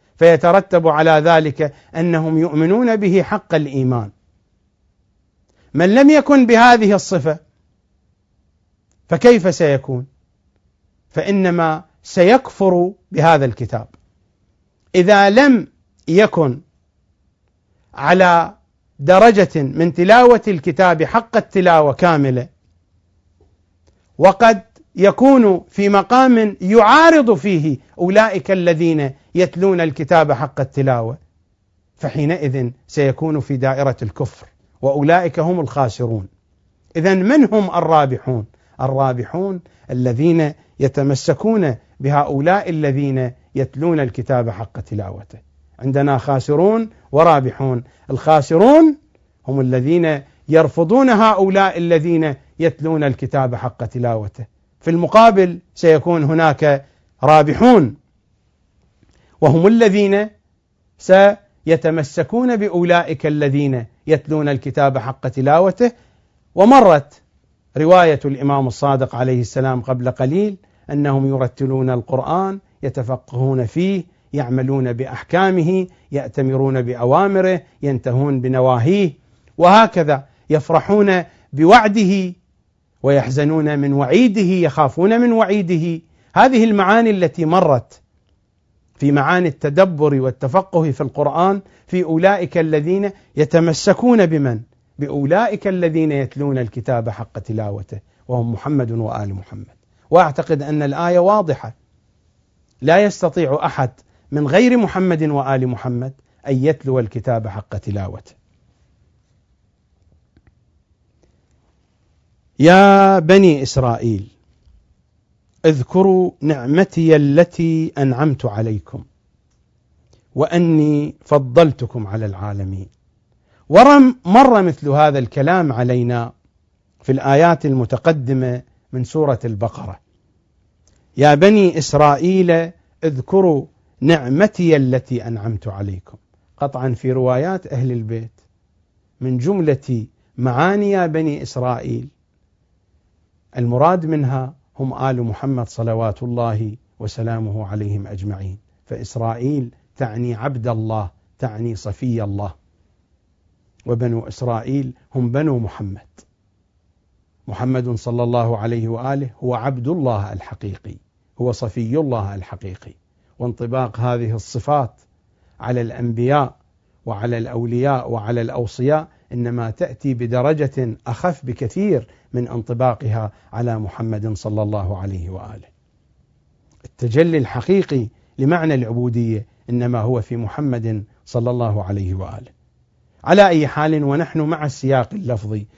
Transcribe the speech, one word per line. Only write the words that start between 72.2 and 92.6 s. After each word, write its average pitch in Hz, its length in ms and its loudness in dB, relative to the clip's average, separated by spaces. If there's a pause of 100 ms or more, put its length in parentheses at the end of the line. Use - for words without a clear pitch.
يتفقهون 131 840 -6
فيه، 180 380 -4 (300)
يعملون 131 600 -4
بأحكامه، 180 920 -2 (240)
يأتمرون 135 720 -4
بأوامره، 165 800 0 (200)
ينتهون 131 600 -2
بنواهيه، 131 720 0 (440)
وهكذا 170 680 4 (240)
يفرحون 180 720 2 (300)
بوعده 196 800 2 (720)
ويحزنون 143 760 0
من 139 140 -2
وعيده، 185 480 2
يخافون 175 800 0
من 240 100 2
وعيده. 180 720 -2 (340)
هذه 233 280 4
المعاني 220 460 2
التي 175 360 -2
مرت 160 560 0 (920)
في 143 160 0
معاني 165 360 0
التدبر 147 720 0
والتفقه 151 720 -2
في 131 100 -6
القرآن 160 600 -2 (260)
في 180 160 -4
أولئك 175 540 0
الذين 165 540 -2 (240)